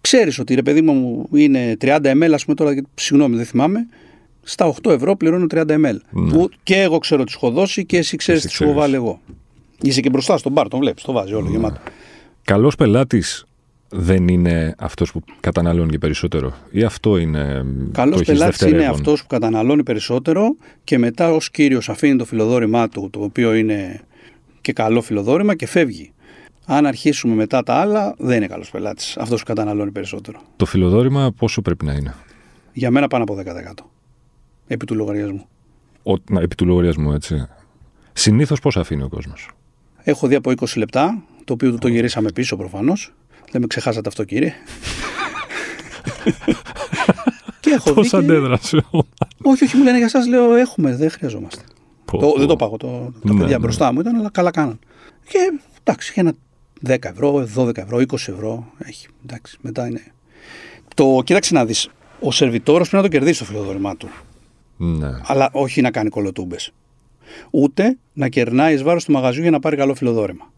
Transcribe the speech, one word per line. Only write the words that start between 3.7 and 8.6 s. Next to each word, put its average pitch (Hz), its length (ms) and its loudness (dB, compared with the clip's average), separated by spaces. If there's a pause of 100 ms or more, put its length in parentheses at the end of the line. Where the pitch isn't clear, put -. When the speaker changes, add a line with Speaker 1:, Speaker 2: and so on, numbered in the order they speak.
Speaker 1:
Στα - 220 -2
οκτώ 170 260 0
ευρώ 151 240 2
πληρώνω 170 320 2
τριάντα 156 360 0
M - 80 4
L. 104 40 -2 (160)
Speaker 2:
Ναι. 92 200 0
Speaker 1:
Που 170 180 4 (140)
και 190 180 2
εγώ 170 160 4
ξέρω 151 260 2
τι - 80 -4
σου - 100 -14
έχω 120 120 0
δώσει 190 320 0
και 180 120 0
εσύ 170 200 0
ξέρεις 165 280 2
Speaker 2:
Εσύ - 40 -6
Speaker 1:
τι - 60 -8
σου - 80 -2